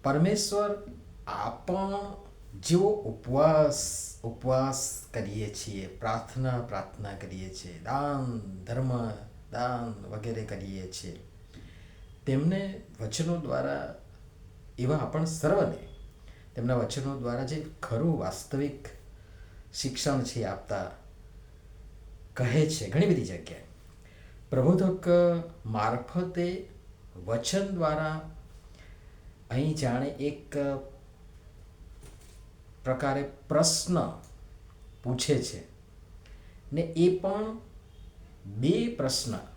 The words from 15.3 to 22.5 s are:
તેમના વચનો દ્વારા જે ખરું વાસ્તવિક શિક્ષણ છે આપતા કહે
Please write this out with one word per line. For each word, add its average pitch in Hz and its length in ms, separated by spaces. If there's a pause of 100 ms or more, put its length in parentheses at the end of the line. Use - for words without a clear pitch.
તેમના 123 200
વચનો 131 440
દ્વારા 120 240
જે 151 280 (120)
ખરું 135 360
વાસ્તવિક 135 680 (880)
શિક્ષણ 131 480
છે 117 220
આપતા 95 480 (1400)
કહે 127 360